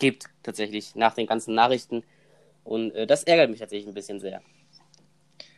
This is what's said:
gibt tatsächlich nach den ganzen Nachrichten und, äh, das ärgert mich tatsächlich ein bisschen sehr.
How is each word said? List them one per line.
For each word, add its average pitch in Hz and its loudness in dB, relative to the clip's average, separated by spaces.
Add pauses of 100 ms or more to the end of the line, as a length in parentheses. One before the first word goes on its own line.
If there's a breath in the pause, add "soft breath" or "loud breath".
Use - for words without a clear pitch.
gibt 135 0 (180)
tatsächlich 107 -8
nach 113 4
den 117 -4
ganzen 113 -2
Nachrichten 120 2 (640 soft breath)
und, 113 -4
äh, 110 -4
das 135 2
ärgert 165 4
mich 110 -10
tatsächlich 104 -10
ein 101 -12
bisschen 101 -10
sehr. 95 -10 (1160 loud breath)